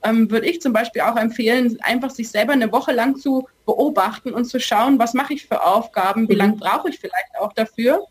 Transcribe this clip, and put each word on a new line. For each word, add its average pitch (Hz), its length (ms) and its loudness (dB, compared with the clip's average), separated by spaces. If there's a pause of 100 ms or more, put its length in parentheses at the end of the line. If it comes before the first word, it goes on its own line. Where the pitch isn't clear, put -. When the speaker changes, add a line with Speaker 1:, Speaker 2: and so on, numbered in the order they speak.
Speaker 1:
ähm, 220 280 2
würde 226 160 0
ich 339 140 -4
zum 262 100 -2
Beispiel 226 300 -2
auch 226 160 0
empfehlen, 233 640 0
einfach 254 280 -2
sich 233 200 -10
selber 220 240 0
eine 226 180 2
Woche 269 220 0
lang 254 240 0
zu 262 300 -2 (180)
beobachten 226 680 0
und 240 120 -2
zu 247 140 -4
schauen, 240 380 2
was 233 160 0
mache 277 200 -2
ich 285 120 -10
für - 180 -2
Aufgaben, 202 680 0
wie 202 40 6
Speaker 2:
Mhm. 202 60 2
Speaker 1:
lang 208 180 4
brauche 226 320 -2
ich - 100 -10
vielleicht - 400 -8
auch 226 140 -4
dafür 240 580 0